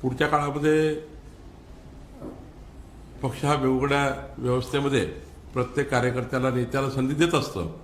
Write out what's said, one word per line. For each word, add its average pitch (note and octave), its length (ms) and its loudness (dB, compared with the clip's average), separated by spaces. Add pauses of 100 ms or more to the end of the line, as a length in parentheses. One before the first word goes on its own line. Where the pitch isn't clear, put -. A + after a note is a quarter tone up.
पुढच्या C3+ 260 2
काळामध्ये D3+ 680 4 (2250)
पक्ष C3 220 -4
हा C#3+ 80 4
वेगवेगळ्या C3+ 840 2
व्यवस्थेमध्ये B2+ 680 2 (480)
प्रत्येक C3 360 0
कार्यकर्त्याला, B2+ 600 2
नेत्याला B2+ 400 0
संधी C3 240 0
देत E3 200 4
असतं. F#2+ 340 0 (160)